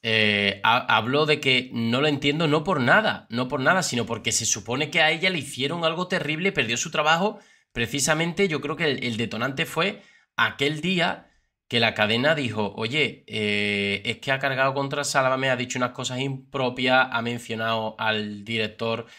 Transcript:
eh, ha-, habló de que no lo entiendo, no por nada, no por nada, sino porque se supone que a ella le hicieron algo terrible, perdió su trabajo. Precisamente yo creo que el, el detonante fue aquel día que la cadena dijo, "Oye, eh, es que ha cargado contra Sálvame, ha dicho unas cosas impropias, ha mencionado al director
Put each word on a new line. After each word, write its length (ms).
eh, 600
ha-, 320
habló 300
de 140
que 340
no 280
lo 60
entiendo, 400
no 160
por 160
nada, 500
no 180
por 120
nada, 240
sino 220
porque 260
se 140
supone 460
que 100
a 100
ella 180
le 100
hicieron 460
algo 220
terrible, 440
perdió 260
su 140
trabajo. 480
Precisamente 760
yo 140
creo 140
que 100
el, 180
el 140
detonante 480
fue 380
aquel 440
día 420
que 140
la 140
cadena 400
dijo, 420
"Oye, 500
eh, 760
es 140
que 120
ha 80
cargado 340
contra 300
Sálvame, 460
ha 80
dicho 220
unas 120
cosas 280
impropias, 920
ha 100
mencionado 800
al 460
director 640